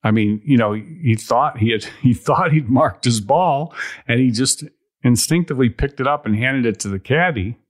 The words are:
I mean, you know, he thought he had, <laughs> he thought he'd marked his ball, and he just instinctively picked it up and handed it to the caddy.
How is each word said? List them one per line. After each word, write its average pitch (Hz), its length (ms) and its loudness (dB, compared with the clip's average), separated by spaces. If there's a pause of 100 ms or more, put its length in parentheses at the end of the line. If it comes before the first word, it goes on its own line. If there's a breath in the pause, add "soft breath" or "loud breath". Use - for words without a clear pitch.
I 110 80 0
mean, 107 340 2
you 139 120 4
know, 110 160 4
he 107 420 -2
thought 127 440 0
he 110 120 2
had, 110 140 -2
<laughs> - 180 -14
he 123 120 4
thought 160 360 0
he'd 147 180 2
marked 131 360 0
his 113 160 2
ball, 151 520 0 (360 loud breath)
and 120 100 0
he 127 140 2
just 127 320 -2 (400)
instinctively 131 640 2
picked - 320 -4
it 131 80 0
up 147 180 -2
and 110 80 0
handed 127 320 0
it 110 140 -2
to - 80 -8
the 98 100 -6
caddy. 127 600 -2 (120)